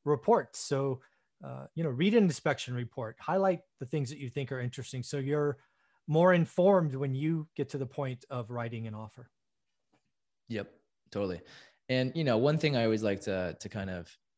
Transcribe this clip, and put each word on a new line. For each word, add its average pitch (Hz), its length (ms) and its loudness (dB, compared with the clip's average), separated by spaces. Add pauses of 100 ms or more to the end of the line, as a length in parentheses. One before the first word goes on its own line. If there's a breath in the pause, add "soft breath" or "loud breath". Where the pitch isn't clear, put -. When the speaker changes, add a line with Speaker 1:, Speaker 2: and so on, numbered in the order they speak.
Speaker 1:
reports. 147 540 2
So, 135 420 -2 (420 soft breath)
uh, 131 300 -12
you 165 100 -6
know, 156 60 -2
read 160 240 2
an 226 120 6
inspection 139 500 0
report, 120 440 -8
highlight 185 420 0 (180)
the 139 80 -10
things 139 240 -4
that 147 80 -12
you 135 100 -8
think 135 220 -6
are 131 80 -4
interesting. 123 420 -8
So 147 160 -8
you're 143 400 0 (520)
more 170 240 6
informed 175 640 4
when 135 180 -2
you 156 420 0
get 139 140 -2
to 147 80 -6
the 131 80 -4
point 127 440 -6
of 123 200 -6
writing 117 380 -6
an 107 80 -10
offer. 110 340 -16 (1200)
Speaker 2:
Yep, 104 220 -6 (400)
totally. 98 300 -4 (480 loud breath)
And, 127 260 0
you 165 80 -2
know, 120 140 4
one 147 200 4
thing 151 180 0
I 117 80 2
always 110 200 2
like 101 180 0
to, 92 380 -4
to 98 100 -14
kind 98 200 -6
of 87 200 -10 (280)